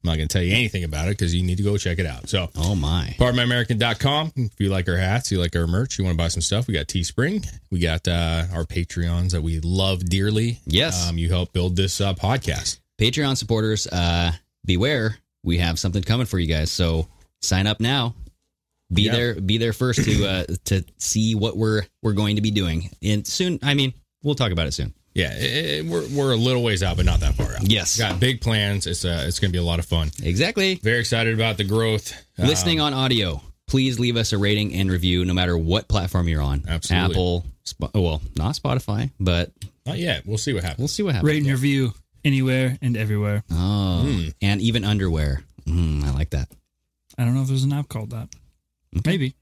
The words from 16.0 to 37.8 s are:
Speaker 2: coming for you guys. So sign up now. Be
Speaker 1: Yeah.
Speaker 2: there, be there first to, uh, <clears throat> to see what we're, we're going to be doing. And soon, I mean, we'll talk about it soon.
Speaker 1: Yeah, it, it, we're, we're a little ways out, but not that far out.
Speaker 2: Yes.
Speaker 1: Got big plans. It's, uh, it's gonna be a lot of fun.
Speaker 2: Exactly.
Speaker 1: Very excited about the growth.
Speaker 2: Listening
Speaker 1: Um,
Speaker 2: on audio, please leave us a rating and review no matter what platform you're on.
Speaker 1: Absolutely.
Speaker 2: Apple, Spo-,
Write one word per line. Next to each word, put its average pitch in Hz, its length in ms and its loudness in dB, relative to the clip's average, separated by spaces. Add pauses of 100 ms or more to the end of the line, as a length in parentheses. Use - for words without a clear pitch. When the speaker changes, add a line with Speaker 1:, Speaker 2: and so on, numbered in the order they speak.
Speaker 2:
coming 117 240 0
for 95 120 -2
you 85 80 0
guys. 80 240 0
So 82 360 0 (340)
sign 98 260 0
up 107 140 -2
now. 120 340 0 (800)
Be 101 100 4
Speaker 1:
Yeah. 110 100 2
Speaker 2:
there, 120 220 2
be 98 220 0
there 113 160 0
first 127 320 0
to, 101 200 2
uh, 95 200 0 (100)
<clears throat> - 100 -8
to 95 200 0 (140)
see 110 360 0
what 104 220 0
we're, 107 260 2 (180)
we're 110 120 0
going 104 240 2
to 107 40 0
be 107 100 2
doing. 87 400 0 (120)
And 104 240 0
soon, 180 340 -2
I 143 120 0
mean, 135 200 2 (300)
we'll 143 120 0
talk 120 160 0
about 82 160 0
it 69 60 -4
soon. - 200 -4 (200)
Speaker 1:
Yeah, 73 200 0
it, - 80 -6 (380)
it, 156 60 -6
we're, 170 240 -2
we're 135 240 0
a - 40 2
little 123 240 2
ways 104 220 0
out, 87 120 0
but 90 120 2
not 87 140 2
that - 120 2
far - 220 -2
out. 98 120 -2
Speaker 2:
Yes. 101 300 2
Speaker 1:
Got 95 220 0
big 123 200 2
plans. 101 460 0
It's, 87 180 -4
uh, 85 240 0
it's 87 120 -2
gonna 98 120 0
be 90 60 0
a 87 60 0
lot 85 160 0
of 82 60 -2
fun. 80 260 0 (100)
Speaker 2:
Exactly. 185 540 0
Speaker 1:
Very 120 240 0
excited 113 340 0
about 110 240 0
the 104 60 0
growth. 110 500 0 (240)
Speaker 2:
Listening 160 420 2
Speaker 1:
Um, 147 80 0
Speaker 2:
on 139 60 -2
audio, 113 480 0 (240)
please 131 340 2
leave 120 160 2
us 113 160 0
a 104 60 0
rating 104 380 2
and 95 160 2
review 90 340 2
no 90 80 0
matter 90 240 2
what 85 300 0
platform 90 400 0
you're 78 160 2
on. 71 240 0
Speaker 1:
Absolutely. 87 480 0
Speaker 2:
Apple, 87 300 0 (200)
Spo-, - 340 -8